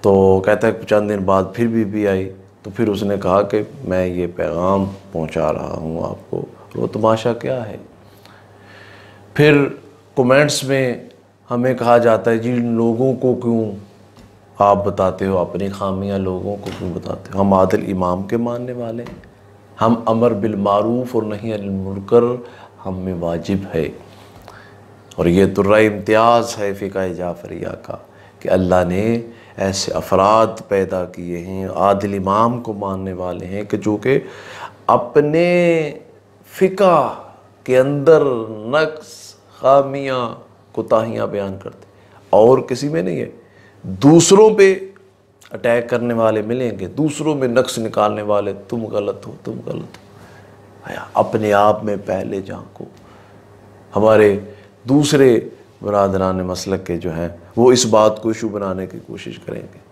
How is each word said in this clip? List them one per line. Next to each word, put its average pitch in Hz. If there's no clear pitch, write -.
तो 95
कहता 107
है 107
चंद 104
दिन 98
बाद 95
फिर 120
बीबी 107
आई 95
तो 104
फिर 107
उसने 101
कहा 95
कि 104
मैं 92
ये 90
पैगाम 87
पहुंचा 80
रहा -
हूं 80
आपको, -
वो -
तमाशा 110
क्या 127
है। 107
फिर 147
कमेंट्स 139
में 131
हमें 123
कहा 120
जाता 117
है, 113
"जी 113
इन 120
लोगों 117
को 127
क्यों 113
आप 101
बताते 98
हो, 95
अपनी 90
खामियां 98
लोगों 95
को 98
क्यों 90
बताते -
हो? 95
हम 98
आदिल 92
इमाम 92
के 110
मानने 120
वाले 117
हैं, -
हम 117
अमर 113
बिल 107
मारूफ 107
और 110
नही 107
अनिल 101
मुनकर 98
हम 95
में 92
वाजिब 85
है।" 80
और 85
ये 92
तुर्रा 98
इम्तियाज़ 110
है 101
फ़िक़्ह 95
जाफ़रिया 87
का -
कि -
अल्लाह 92
ने 110
ऐसे 98
अफराद 104
पैदा 92
किए 87
हैं, 95
आदिल 98
इमाम 107
को 113
मानने 95
वाले 90
हैं 101
कि 110
जो 104
कि 127
अपने 147
फ़िक़्ह 185
के 127
अंदर 143
नक्स, 127
खामियां, 135
कोताहियां 110
बयान 98
करते -
और 117
किसी 127
में 160
नहीं 170
है। -
दूसरों 165
पे 190
attack 120
करने 120
वाले 110
मिलेंगे, 110
दूसरों 151
में 131
नक्स 120
निकालने 107
वाले, 101
"तुम 110
गलत 101
हो, -
तुम 117
गलत -
हो।" -
आया, -
अपने 107
आप 107
में 104
पहले 98
झांको। 98
हमारे 104
दूसरे 135
बरादरान 95
मसलक 92
के 87
जो 85
हैं 85
वो 123
इस 120
बात 110
को 113
इशू 110
बनाने 95
की -
कोशिश -
करेंगे। -